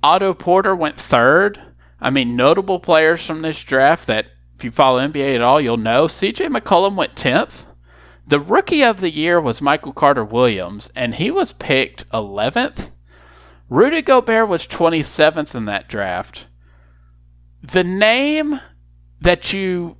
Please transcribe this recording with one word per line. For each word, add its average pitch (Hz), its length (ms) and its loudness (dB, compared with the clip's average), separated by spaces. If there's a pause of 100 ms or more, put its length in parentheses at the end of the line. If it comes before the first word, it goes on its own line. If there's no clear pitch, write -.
Otto 185 320 2
Porter 190 400 2
went 160 220 -4
third. 156 640 2 (400)
I - 120 -2
mean, 123 260 -2
notable 180 420 2
players 160 460 2
from 160 160 -10
this 156 200 -6
draft 139 460 2
that, 110 200 -2 (280)
if - 80 -18
you 120 80 -8
follow 131 260 2
N 139 140 -2
B 147 100 -4
A 139 140 0
at 117 60 0
all, 131 200 4
you'll 117 160 -2
know. 117 300 2
C 196 240 -4
J - 160 -6
McCollum 196 480 0
went 185 200 -6
tenth. - 520 -4 (580)
The 143 140 2
rookie 285 440 0
of 220 180 2
the 180 100 -2
year 165 280 0
was 135 220 -4
Michael 143 320 -2
Carter-Williams, 110 1040 0
and 120 180 -6
he 185 160 -4
was 359 240 -4
picked - 580 -4
eleventh. 110 800 -6 (760)
Rudy 269 320 2
Gobert 233 480 2
was 175 160 -4
twenty-seventh 156 880 0
in 117 120 -8
that 101 220 -6
draft. 95 600 -8 (1120)
The 180 220 -2
name 262 760 0 (600)
that 170 320 0
you 180 460 -4